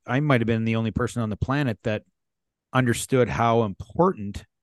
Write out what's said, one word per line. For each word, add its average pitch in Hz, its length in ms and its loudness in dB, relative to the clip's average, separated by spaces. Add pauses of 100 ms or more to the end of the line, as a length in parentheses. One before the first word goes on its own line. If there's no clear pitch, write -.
I 123 140 -2
might 143 200 2
have 113 60 0
been 113 180 0
the 113 120 0
only 113 160 -2
person 123 280 -4
on 110 100 -2
the 98 60 -4
planet 135 460 -2
that 107 220 -4 (680)
understood 127 560 2
how 117 360 2
important 104 800 -2 (180)